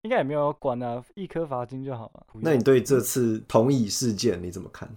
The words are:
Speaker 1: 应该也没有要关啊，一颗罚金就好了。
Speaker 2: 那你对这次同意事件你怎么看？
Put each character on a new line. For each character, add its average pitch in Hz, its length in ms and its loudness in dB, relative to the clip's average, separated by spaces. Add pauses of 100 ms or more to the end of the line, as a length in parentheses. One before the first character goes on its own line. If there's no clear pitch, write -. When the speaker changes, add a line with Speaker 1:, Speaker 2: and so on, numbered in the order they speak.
Speaker 1:
应 220 80 -10
该 247 80 2
也 175 40 2
没 139 120 -2
有 147 60 0
要 147 120 0
关 123 280 -4
啊， 120 220 -6 (140)
一 190 100 -10
颗 165 180 -6
罚 127 220 -6
金 131 160 -12
就 135 140 -8
好 113 80 -14 (100)
了。 - 200 -20
Speaker 2:
那 147 200 2
你 120 80 4
对 131 180 6
这 131 200 2
次 113 480 0
同 120 240 4
意 117 160 2
事 113 260 -2
件 95 260 0
你 90 120 -8
怎 95 100 -10
么 - 100 -14
看？ - 240 -16